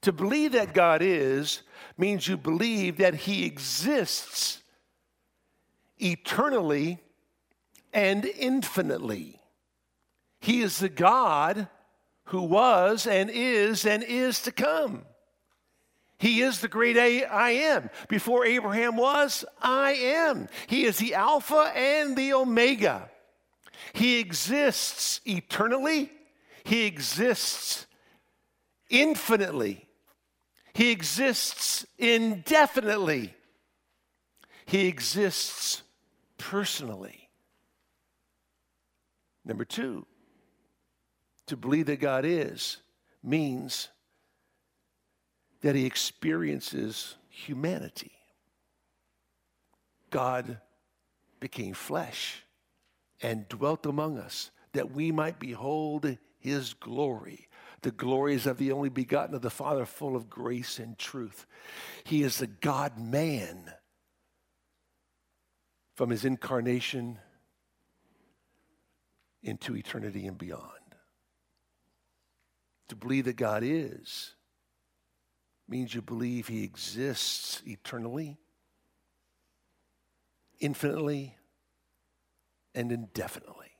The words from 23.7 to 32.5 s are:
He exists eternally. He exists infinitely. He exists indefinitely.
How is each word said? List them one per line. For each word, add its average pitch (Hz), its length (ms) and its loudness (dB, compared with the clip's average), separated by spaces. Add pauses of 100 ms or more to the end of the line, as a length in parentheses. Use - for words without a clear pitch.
He 240 280 4
exists 220 1040 0
eternally. 262 880 0 (520)
He 226 200 2
exists 180 1000 -2 (1040)
infinitely. 202 960 2 (880)
He 240 160 6
exists - 960 -2 (100)
indefinitely. 220 1400 2 (1300)